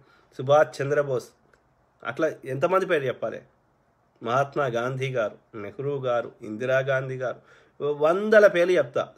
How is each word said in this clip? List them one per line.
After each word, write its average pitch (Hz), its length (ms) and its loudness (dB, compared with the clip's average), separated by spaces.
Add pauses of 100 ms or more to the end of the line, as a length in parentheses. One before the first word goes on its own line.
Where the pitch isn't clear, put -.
(380)
సుభాష్ 143 380 4
చంద్రబోస్, 139 500 -2 (760)
అట్లా 123 240 -2 (180)
ఎంతమంది 175 420 0
పేరు 156 180 0
చెప్పాలి? 113 360 -6 (840)
మహాత్మా 135 440 -2
గాంధీ 127 440 -4
గారు, 110 260 -4 (180)
నెహ్రూ 117 440 -8
గారు, 120 340 -4 (100)
ఇందిరాగాంధీ 131 720 -2
గారు, 123 220 -6 (540)
వందల 202 540 4
పేర్లు 175 260 4
చెప్తా, 135 320 0 (140)